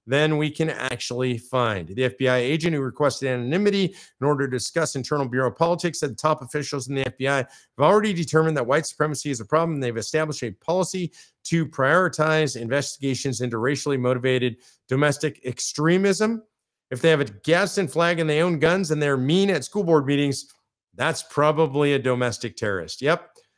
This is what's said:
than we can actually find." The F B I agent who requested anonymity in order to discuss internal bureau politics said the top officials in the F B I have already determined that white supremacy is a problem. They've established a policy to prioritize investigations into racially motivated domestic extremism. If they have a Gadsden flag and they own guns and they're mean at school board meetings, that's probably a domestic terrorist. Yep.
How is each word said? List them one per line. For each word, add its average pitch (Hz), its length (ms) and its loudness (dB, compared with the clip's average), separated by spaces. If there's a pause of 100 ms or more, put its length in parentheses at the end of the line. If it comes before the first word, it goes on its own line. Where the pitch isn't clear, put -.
than 151 320 2
we 151 140 -2
can 160 180 -2
actually 123 720 -4
find." 110 480 -2
The 101 160 -2
F 123 160 -2
B 131 80 2
I 127 100 4
agent 151 380 0
who 143 60 -2
requested 135 480 0
anonymity 185 680 0 (260)
in 135 60 0
order 143 180 2
to 131 60 -6
discuss 143 440 -2
internal 139 320 -2
bureau 123 220 0
politics 170 520 -2
said 147 100 -4
the - 40 -12
top 156 280 0
officials 135 440 -6
in 139 60 -8
the 135 140 -2
F 127 100 -10
B 131 100 -2
I 139 100 2
have 127 100 -2 (320)
already 202 340 4
determined 160 440 0
that 123 100 -2
white 147 180 2
supremacy 147 460 -4
is 123 80 -6
a 107 60 -10
problem. 160 340 0
They've 120 180 -2
established 151 460 -4
a 117 80 -6
policy 180 640 -4 (320)
to 165 200 0
prioritize 156 960 2
investigations 131 800 -2
into 120 160 -4
racially 135 400 -2
motivated 127 600 0 (300)
domestic 143 580 0
extremism. 190 960 0 (460)
If 120 120 -6
they 165 80 6
have 156 100 6
a 143 60 2
Gadsden 165 640 0
flag 170 300 2
and 160 100 0
they 151 120 2
own 170 180 2
guns 165 320 2
and 151 100 0
they're 143 160 2
mean 165 320 2
at 160 160 -2
school 208 180 -4
board 160 220 4
meetings, 139 480 -2 (400)
that's 147 280 -2
probably 147 720 2
a 135 60 2
domestic 123 560 -2
terrorist. 98 460 -4
Yep. 156 280 0 (280)